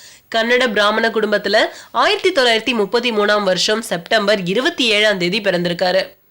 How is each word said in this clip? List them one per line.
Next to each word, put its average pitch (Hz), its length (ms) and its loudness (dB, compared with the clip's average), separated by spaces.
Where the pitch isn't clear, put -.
கன்னட 240 360 2
பிராமண 214 380 2
குடும்பத்துல 214 560 0
ஆயிரத்தி 349 400 0
தொள்ளாயிரத்தி 240 440 0
முப்பத்தி 226 360 0
மூணாம் 208 320 0
வருஷம் 196 380 0
செப்டம்பர் 202 640 0
இருபத்தி 254 420 0
ஏழாம் 208 320 2
தேதி 180 240 -2
பிறந்திருக்காரு. 180 800 -2